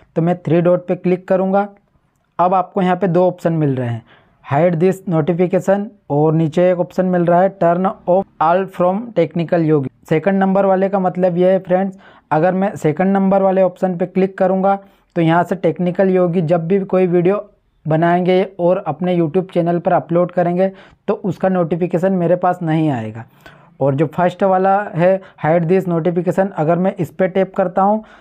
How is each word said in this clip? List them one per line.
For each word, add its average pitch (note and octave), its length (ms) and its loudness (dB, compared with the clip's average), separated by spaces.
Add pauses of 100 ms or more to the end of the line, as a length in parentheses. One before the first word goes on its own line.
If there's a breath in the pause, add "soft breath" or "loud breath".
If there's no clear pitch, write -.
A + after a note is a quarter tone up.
(160 loud breath)
तो E3 60 0
मैं F3 160 0
थ्री E3+ 220 0
डॉट F3 280 2
पे F3+ 80 -2
क्लिक F3+ 320 -4
करूँगा। F#3+ 400 0 (720)
अब F3+ 160 2
आपको F#3 280 -2
यहाँ F3+ 140 2
पे F#3 120 -2
दो F3+ 200 2
ऑप्शन F3 260 -2
मिल D3+ 200 0
रहे B2 140 -4
हैं, A#2 140 -8 (420 soft breath)
हाइड E3 300 0
दिस F#3 220 0 (120)
नोटिफिकेशन F3+ 800 0 (240)
और D3+ 240 2
नीचे E3 360 2
एक F3+ 100 0
ऑप्शन F3+ 260 -4
मिल F3+ 180 0
रहा E3+ 160 4
है F#3+ 100 2
टर्न F3 360 0
ऑफ F#3+ 380 0 (180)
ऑल F3 240 2
फ्रॉम F#3 340 -2 (160)
टेक्निकल E3+ 460 0
योगी। D3+ 260 0 (200)
सेकंड E3+ 300 0
नंबर F#3+ 280 2
वाले F#3+ 220 2
का G3 100 -2
मतलब F3+ 400 -2
ये F3+ 120 4
है F#3+ 80 2
फ्रेंड्स, F#3+ 380 -2 (340 loud breath)
अगर E3 240 2
मैं G3 220 -2
सेकंड F3+ 360 0
नंबर G3 300 2
वाले F#3+ 200 2
ऑप्शन F#3 340 -2
पे F3+ 100 -2
क्लिक F#3+ 320 -2
करूँगा F#3+ 360 2 (420 loud breath)
तो F3 40 0
यहाँ E3 240 2
से E3+ 120 -4
टेक्निकल F3+ 540 0
योगी F3+ 320 2
जब E3 260 0
भी G3 120 2
कोई F#3 260 0
वीडियो F3 300 2 (500)
बनाएंगे F3 560 2 (180)
और F3+ 260 0
अपने F3 300 -2
YouTube E3+ 360 -2
चैनल F3 260 0
पर F3+ 140 -2
अपलोड E3+ 400 0
करेंगे F3 380 0 (380 loud breath)
तो G#3 80 -2
उसका F#3+ 320 -4
नोटिफिकेशन F3+ 640 -2
मेरे F3 220 0
पास F3+ 260 -2
नहीं D#3+ 280 0
आएगा। A2+ 340 -8 (560 loud breath)
और C3+ 140 0
जो D3+ 140 0
फर्स्ट F3+ 360 -2
वाला F#3+ 320 2 (180)
है F3 200 2 (220 loud breath)
हाइड E3 280 0
दिस F#3 240 0
नोटिफिकेशन, F3 600 -2
अगर E3 300 -2
मैं F#3+ 180 -2
इस D#3 140 -6
पर F#3 180 -2
टैप F#3+ 260 -2
करता F#3 280 -2
हूँ G#3+ 220 0 (160 loud breath)